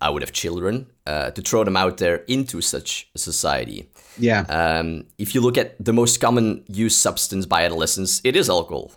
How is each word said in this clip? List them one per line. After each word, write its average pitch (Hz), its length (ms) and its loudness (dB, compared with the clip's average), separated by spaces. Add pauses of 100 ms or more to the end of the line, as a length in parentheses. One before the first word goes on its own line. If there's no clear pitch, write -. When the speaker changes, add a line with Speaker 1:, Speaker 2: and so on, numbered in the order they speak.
Speaker 1:
I 76 80 0
would 73 120 -2
have - 100 -8
children, 92 560 -4 (180)
uh, 73 260 -4
to - 100 -10
throw 110 220 2
them 98 140 2
out 92 200 2
there 85 200 2 (100)
into 127 340 -2
such - 540 -6
a - 40 -10
society. 60 720 -2 (280)
Speaker 2:
Yeah. 113 320 2
Speaker 1:
Um, 82 560 0 (120)
if 101 180 -4
you 131 60 2
look 123 160 4
at - 260 -2
the 113 100 2
most 117 280 4
common 117 460 2
used 107 300 0
substance 95 480 0
by 85 200 2
adolescents, 85 580 0
it 131 120 4
is 160 140 2
alcohol. 85 480 -2